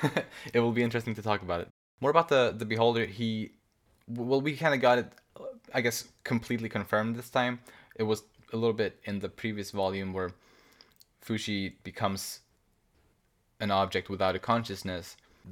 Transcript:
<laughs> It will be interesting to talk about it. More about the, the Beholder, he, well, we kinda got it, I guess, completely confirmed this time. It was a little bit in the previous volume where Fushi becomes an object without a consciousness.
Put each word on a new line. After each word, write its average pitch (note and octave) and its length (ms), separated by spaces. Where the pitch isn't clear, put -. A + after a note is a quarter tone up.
<laughs> - 460
It A#2+ 60
will A#2 120
be A#2+ 120
interesting A#2 320
to G#2 80
talk G#2 180
about F2 200
it. F2 60
More C3+ 100
about E3 180
the, B2 260
the A2 100
Beholder, A2+ 420
he, A2 460
well, B2 340
we D3 140
kinda D3 220
got B2 220
it, A#2 120
I C3 80
guess, A#2 260
completely A#2 460
confirmed A2 460
this A#2+ 160
time. B2 280
It A2 80
was G#2+ 200
a A2+ 60
little A2+ 160
bit G#2 320
in G2+ 140
the F#2+ 100
previous G#2 420
volume F#2+ 420
where F2+ 180
Fushi G2+ 580
becomes - 580
an G2+ 100
object F#2+ 380
without F#2+ 260
a F#2+ 40
consciousness. G2 760